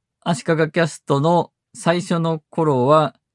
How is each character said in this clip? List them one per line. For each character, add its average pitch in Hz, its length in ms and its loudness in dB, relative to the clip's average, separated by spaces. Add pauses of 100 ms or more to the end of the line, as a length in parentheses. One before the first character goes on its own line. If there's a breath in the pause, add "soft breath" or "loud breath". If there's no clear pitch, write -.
(200)
足 - 240 -4
利 160 260 0
キ 170 120 -2
ャ 160 40 2
ス - 140 -10
ト 139 200 -2
の 165 300 0 (220)
最 175 300 -2
初 180 160 -4
の 165 320 -4
頃 143 360 0
は 151 300 2 (180)